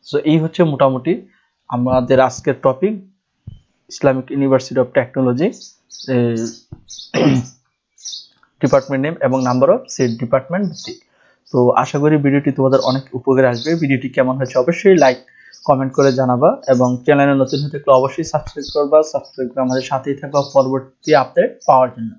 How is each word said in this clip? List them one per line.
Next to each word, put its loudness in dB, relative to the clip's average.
So, -6
এই 2
হচ্ছে -2
মোটামুটি 0
আমাদের 0
আজকের 0
topic, 0
Islamic -2
University 0
of 0
টেকনোলজি, 0
এই, 0
<clears throat> 0
department 0
name -4
এবং 0
number 2
of -2
seat 0
department -4
ভিত্তিক। -14
তো, 0
আশা -6
করি 2
ভিডিওটি 0
তোমাদের 2
অনেক -4
উপকারে 2
আসবে। -4
ভিডিওটি -2
কেমন -2
হয়েছে -4
অবশ্যই 2
like, 4
comment 0
করে 2
জানাবা 2
এবং 2
চ্যানেলে 2
নতুন 0
হয়ে -6
থাকলে 0
অবশ্যই 2
subscribe -8
করবা। 2
subscribe -8
করে -6
আমাদের -2
সাথেই -4
থাকবা -2
পরবর্তী 0
update 2
পাওয়ার 4
জন্য। -10